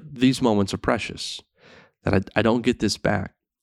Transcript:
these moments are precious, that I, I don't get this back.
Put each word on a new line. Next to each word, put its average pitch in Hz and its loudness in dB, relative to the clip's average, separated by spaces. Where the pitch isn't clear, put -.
these 127 2
moments 104 2
are 95 -4
precious, - -4
that 98 0
I, 95 0
I - 0
don't 117 2
get 117 0
this 104 0
back. 101 -2